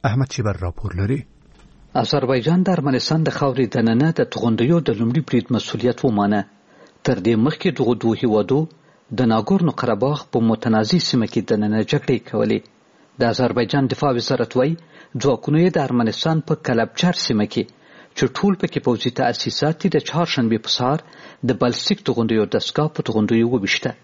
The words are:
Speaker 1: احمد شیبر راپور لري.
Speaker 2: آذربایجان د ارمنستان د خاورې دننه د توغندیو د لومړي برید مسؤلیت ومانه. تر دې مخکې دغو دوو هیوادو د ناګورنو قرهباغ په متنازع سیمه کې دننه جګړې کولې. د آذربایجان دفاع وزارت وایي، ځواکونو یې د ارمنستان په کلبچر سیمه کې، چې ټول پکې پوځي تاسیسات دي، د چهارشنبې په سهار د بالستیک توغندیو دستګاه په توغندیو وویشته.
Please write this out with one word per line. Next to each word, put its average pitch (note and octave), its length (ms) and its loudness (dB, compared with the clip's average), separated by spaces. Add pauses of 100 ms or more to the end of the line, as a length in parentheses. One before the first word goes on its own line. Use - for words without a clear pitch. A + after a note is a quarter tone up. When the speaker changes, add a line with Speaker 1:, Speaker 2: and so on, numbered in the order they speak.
Speaker 1:
احمد C3 340 0
شیبر G2 240 -4
راپور F2+ 400 -6
لري. B2+ 160 0 (840)
Speaker 2:
آذربایجان C3+ 580 0
د F3 60 2 (100)
ارمنستان C3+ 480 0
د D3 120 0
خاورې C3 280 0 (100)
دننه B2 380 2
د B2+ 180 0
توغندیو A#2+ 480 2
د C3+ 180 -2
لومړي B2 280 0
برید A#2+ 200 0 (120)
مسؤلیت A#2 460 -4
ومانه. G#2 400 2 (580)
تر B2+ 160 0
دې A2 160 2 (120)
مخکې D#3 220 -2 (100)
دغو A#2+ 160 2
دوو A2 280 -2
هیوادو A2+ 380 2 (500)
د A2 100 -6 (140)
ناګورنو E3 480 0
قرهباغ A#2+ 500 -2
په - 60 0 (120)
متنازع A2 480 2
سیمه A#2+ 280 0
کې - 140 -2 (100)
دننه G#2+ 320 2
جګړې C3 360 0 (120)
کولې. A2 460 -2 (440)
د A#2+ 40 2
آذربایجان A#2+ 640 0
دفاع C3+ 280 0
وزارت A#2+ 420 -2
وایي، C#3+ 180 2 (480)
ځواکونو C#3+ 360 2
یې F3 120 6
د E3 80 0
ارمنستان B2 600 0
په D#3 140 -2
کلبچر B2+ 580 0
سیمه G#2 400 0
کې، A2+ 120 -2 (520)
چې - 80 2 (120)
ټول G3 240 2
پکې - 260 -4
پوځي A#2+ 240 0 (120)
تاسیسات C3 600 -2
دي، G3 60 0
د D#3+ 100 2
چهارشنبې A#2+ 640 0
په - 120 -8
سهار C3 220 0 (500)
د A#2+ 120 0
بالستیک B2 460 0
توغندیو A2+ 380 2
دستګاه C#3+ 500 -2
په - 80 -6
توغندیو A2+ 460 2
وویشته. A#2+ 420 -2 (140)